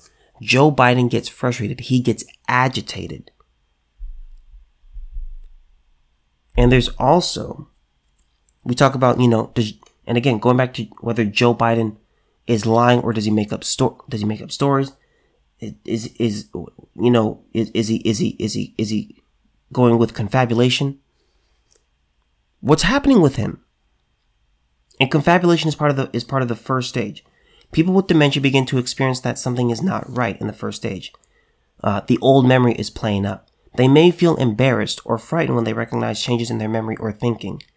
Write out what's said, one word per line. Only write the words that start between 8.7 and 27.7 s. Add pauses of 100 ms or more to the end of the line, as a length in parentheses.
talk
about,
you
know,
does, (320)
and
again,
going
back
to (160)
whether
Joe
Biden (500)
is
lying
or
does
he
make
up
sto-,
does
he
make
up
stories? (680)
Is, (120)
is,
you
know, (100)
is,
is
he,
is
he,
is
he,
is
he (500)
going
with
confabulation? (1600)
What's
happening
with
him? (1400)
And
confabulation
is
part
of
the,
is
part
of
the
first
stage. (480)